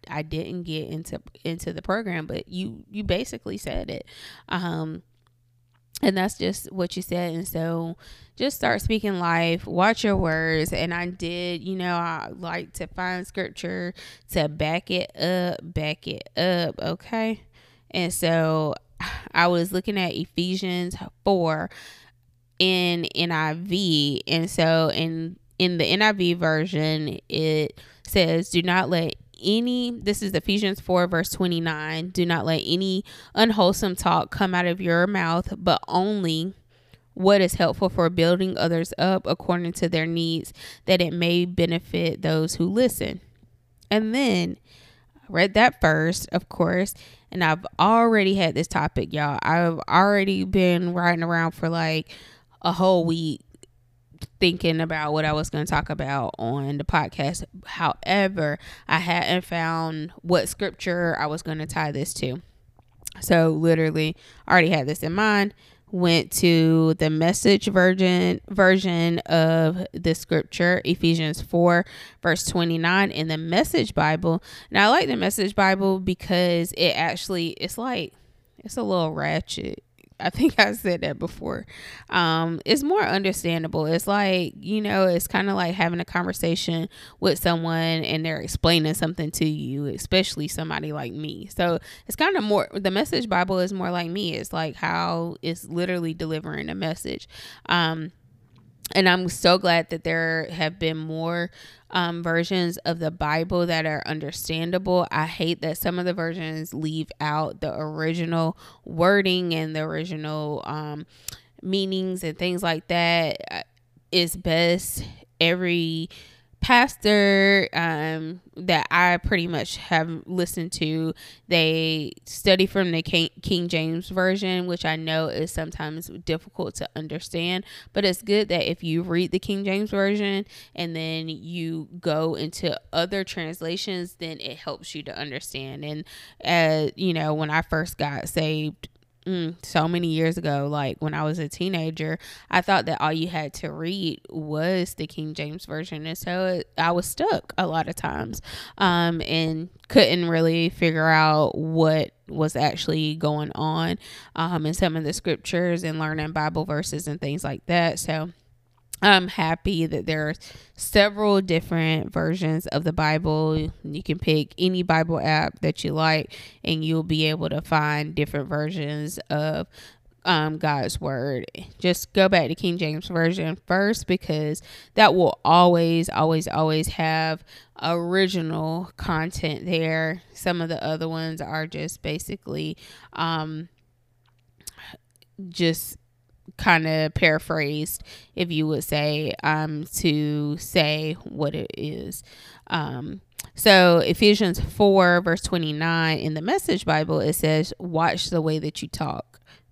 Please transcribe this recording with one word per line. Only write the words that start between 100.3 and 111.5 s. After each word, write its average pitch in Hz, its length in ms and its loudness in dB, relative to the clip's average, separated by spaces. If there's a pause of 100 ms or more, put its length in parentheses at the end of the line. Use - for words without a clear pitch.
have 170 300 -4
been 160 180 0
more, 160 540 -4 (400)
um, 170 320 -2
versions 170 560 0
of 165 200 -4
the 160 120 -2
Bible 170 540 0
that 160 200 0
are 151 200 -2
understandable. 170 1080 -2
I 156 140 0
hate 165 360 -2
that 160 160 -4
some 180 220 -2
of 175 60 -2
the 175 80 0
versions 165 600 -6
leave 156 460 -4
out 151 400 -2
the - 180 -4
original 165 800 -2 (280)
wording 180 680 4
and 156 220 -4
the 156 60 -2
original, 156 840 -6
um, 151 400 -8 (560)